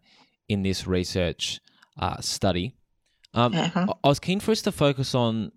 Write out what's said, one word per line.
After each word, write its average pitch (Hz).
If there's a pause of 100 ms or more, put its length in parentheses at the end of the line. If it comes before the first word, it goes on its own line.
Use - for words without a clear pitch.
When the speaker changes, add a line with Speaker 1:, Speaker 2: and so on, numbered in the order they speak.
(480)
Speaker 1:
in 101
this 95
research, 90 (380)
uh, -
study. 92 (600)
Um, 120
Speaker 2:
Uh-huh. 175
Speaker 1:
I, - (120)
I 139
was 143
keen 185
for 220
us 220
to 208
focus 135
on, 113